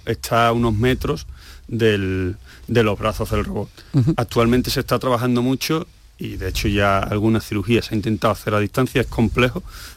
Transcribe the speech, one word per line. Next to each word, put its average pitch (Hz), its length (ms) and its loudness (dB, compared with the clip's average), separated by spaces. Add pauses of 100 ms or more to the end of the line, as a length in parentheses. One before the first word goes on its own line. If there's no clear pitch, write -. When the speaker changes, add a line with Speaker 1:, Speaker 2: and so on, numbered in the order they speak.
Speaker 1:
está 117 420 2
a 117 60 4
unos 120 200 2
metros 127 540 0 (400)
del, 98 680 0 (320)
de 117 160 4
los 104 140 0
brazos 107 320 -2
del 104 160 0
robot. 101 240 -6 (240)
Speaker 2:
Ujú. 139 240 4
Speaker 1:
Actualmente 120 540 2
se - 80 -2
está 120 180 0
trabajando 123 460 0
mucho 156 420 -2 (360)
y 104 140 -10
de 95 140 -6
hecho 101 180 -2
ya 101 320 4
algunas 107 480 0
cirugías 104 380 0
se 117 100 -4
ha - 20 0
intentado 107 360 0
hacer 107 200 -4
a 104 60 2
distancia, 123 400 0
es 113 80 0
complejo, 123 560 0 (340)